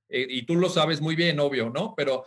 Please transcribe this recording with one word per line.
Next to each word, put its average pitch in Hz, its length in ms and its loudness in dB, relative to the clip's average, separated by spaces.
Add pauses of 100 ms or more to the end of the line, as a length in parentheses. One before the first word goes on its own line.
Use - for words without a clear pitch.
eh, 131 200 -2
y 123 180 -6
tú 170 100 2
lo 175 140 4
sabes 160 320 0
muy 160 120 0
bien, 160 240 2
obvio, 135 300 0
¿no? 156 260 -4
Pero, 135 320 -2